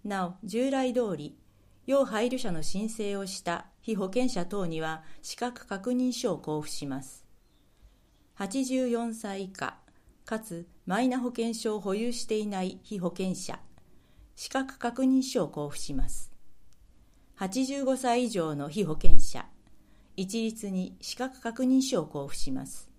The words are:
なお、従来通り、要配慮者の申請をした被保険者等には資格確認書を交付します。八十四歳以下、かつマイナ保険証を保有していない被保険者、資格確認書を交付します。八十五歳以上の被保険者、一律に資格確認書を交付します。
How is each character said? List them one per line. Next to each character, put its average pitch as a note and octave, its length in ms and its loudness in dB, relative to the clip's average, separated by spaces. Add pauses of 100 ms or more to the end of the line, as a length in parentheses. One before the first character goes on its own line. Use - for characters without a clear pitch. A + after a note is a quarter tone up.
な G3 220 -6
お、 F3 180 -12
従 A#3 280 -4
来 B3+ 220 -2
通 A3 220 -2
り、 D3 220 -16 (480)
要 C#4 200 2
配 G#3+ 240 -4
慮 B3 100 -6
者 G3 120 -2
の D#3+ 120 -2
申 G#3 260 -2
請 G3+ 260 -8
を G3 120 -10
し F#3+ 140 -12
た - 260 -8 (140)
被 A3 140 -6
保 F#3+ 100 -4
険 B3 240 0
者 F3 160 -4
等 G3 200 -6
に D#3+ 160 -6
は D#3 220 -10 (180)
資 - 140 -14
格 A#3+ 320 -10
確 G3+ 240 -8
認 B3+ 200 -2
書 A#3+ 220 -6
を - 60 -6
交 D3+ 220 -8
付 D3+ 100 -10
し - 160 -10
ま C#3 160 -8
す。 - 200 -20 (1080)
八 G3+ 320 -6
十 B3+ 240 -2
四 A#3 240 -4
歳 G3 300 -10
以 F#3 60 -12
下、 - 280 -10 (480)
か A3 140 -8
つ E3+ 280 -14 (200)
マ G3 140 -2
イ C4 60 0
ナ B3+ 120 -2
保 A#3+ 100 -6
険 A#3 240 -6
証 A3 220 -6
を G#3+ 60 -10
保 G3 120 -6
有 A#3 200 -4
し - 120 -8
て A3 120 -4
い G#3+ 100 -6
な F#3+ 160 -6
い F#3+ 180 -8
被 G#3 160 -12
保 F3+ 120 -4
険 F#3 260 -6
者、 - 240 -12 (760)
資 - 140 -16
格 C4+ 300 -8
確 A#3+ 240 -6
認 C4 180 2
書 G3 240 -4
を - 40 -12
交 D3 200 -10
付 - 100 -10
し - 140 -6
ま C3 160 2
す。 - 220 -4 (1040)
八 G3+ 300 -6
十 C#4 180 -8
五 C4 140 -2
歳 B3 260 -2
以 A#3 60 -4
上 D#3+ 260 -4
の C#3+ 140 -8
被 F#3 160 -4
保 D#3 80 -4
険 - 260 12
者、 - 260 8 (680)
一 G3 280 -6
律 A3 260 -8
に F#3 320 -8
資 - 160 -14
格 C4 240 -10
確 A#3 220 -8
認 C4 180 2
書 G3 220 -2
を - 20 -8
交 C#3+ 220 -10
付 - 100 -4
し - 140 2
ま C3 140 -6
す。 - 340 -18